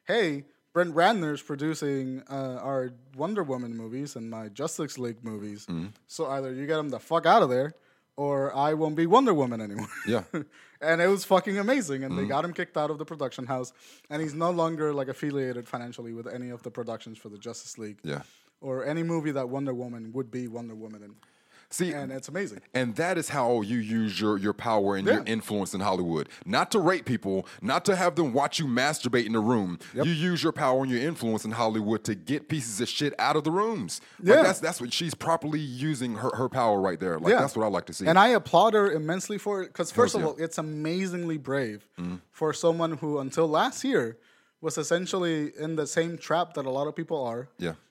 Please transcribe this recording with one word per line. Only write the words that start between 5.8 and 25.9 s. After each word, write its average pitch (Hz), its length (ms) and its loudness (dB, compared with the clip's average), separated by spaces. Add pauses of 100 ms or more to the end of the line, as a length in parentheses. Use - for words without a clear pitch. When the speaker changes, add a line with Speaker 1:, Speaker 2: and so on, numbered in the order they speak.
Speaker 1:
So 160 180 -6
either 135 260 -4
you 135 140 -6
get 156 140 0
him 151 80 -4
the 120 120 -6
fuck 165 240 0
out 196 180 10
of 139 80 4
there 131 240 0 (420)
or 139 380 0
I 147 200 2
won't 156 220 0
be 165 100 4
Wonder 226 260 8
Woman 123 280 2
anymore." 104 260 -6 (100)
<laughs> - 120 -10
Speaker 2:
Yeah. 110 160 2 (540)
Speaker 1:
And 165 220 2
it 175 80 6
was 196 160 2
fucking 190 340 2
amazing. 196 460 0
And - 140 -4
they 135 60 -2
Speaker 2:
Mm-hmm. 135 40 -2
Speaker 1:
got 143 160 0
him 175 80 -6
kicked 170 240 -6
out 151 140 0
of 151 80 -6
the 151 80 -8
production 135 400 -6
house. 127 260 -6 (380)
And 147 100 -4
he's 151 140 -4
no 170 160 0
longer, 165 420 0
like, 139 160 -2
affiliated 131 580 -4
financially 120 460 -10
with 117 160 -10
any 123 220 -10
of 120 140 -12
the 123 60 -10
productions 113 460 -10
for 110 140 -18
the 104 80 -16
Justice 117 400 -14
League. 107 240 -10
Speaker 2:
Yeah. 71 200 -6 (380)
Speaker 1:
Or 131 240 -6
any 156 180 -2
movie 165 280 -2
that 135 180 -2
Wonder 135 240 -2
Woman 120 400 -8
would 123 180 -6
be 123 180 -6
Wonder 117 260 -12
Woman 107 280 -16
in. 104 120 -20 (540)
Speaker 2:
See, 175 240 -2
Speaker 1:
And 139 200 -6
it's 131 160 -10
amazing. 147 320 -8 (140)
Speaker 2:
and 123 200 0
that 170 240 0
is 151 120 -4
how 123 300 2
you 110 180 0
use 107 420 0
your, 107 180 2
your 101 140 0
power 101 420 2
and 98 100 -2
your 202 120 6
Speaker 1:
Yeah. - 160 -4
Speaker 2:
influence 104 420 -2
in 92 60 -4
Hollywood. 90 480 0 (160)